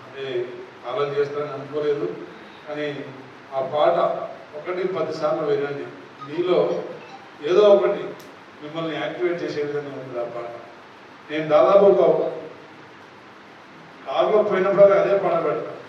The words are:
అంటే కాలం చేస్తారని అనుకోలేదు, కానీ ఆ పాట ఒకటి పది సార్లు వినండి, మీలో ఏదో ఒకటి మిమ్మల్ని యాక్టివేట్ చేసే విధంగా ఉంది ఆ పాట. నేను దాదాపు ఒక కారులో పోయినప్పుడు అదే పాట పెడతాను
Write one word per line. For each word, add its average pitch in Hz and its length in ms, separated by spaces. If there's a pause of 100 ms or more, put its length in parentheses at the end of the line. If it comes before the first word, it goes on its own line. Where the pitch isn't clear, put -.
అంటే 135 200 (560)
కాలం 143 300
చేస్తారని 143 440
అనుకోలేదు, 139 540 (560)
కానీ 151 240 (680)
ఆ 135 80
పాట 143 360 (580)
ఒకటి 175 320
పది 160 260
సార్లు 156 320
వినండి, 143 400 (380)
మీలో 165 340 (880)
ఏదో 185 260
ఒకటి 180 320 (580)
మిమ్మల్ని 156 360
యాక్టివేట్ 170 480
చేసే 151 200
విధంగా 143 320
ఉంది 127 240
ఆ 120 40
పాట. 90 280 (760)
నేను 156 200
దాదాపు 175 360
ఒక 180 180 (2000)
కారులో 185 400
పోయినప్పుడు 190 400
అదే 196 340
పాట 170 260
పెడతాను - 460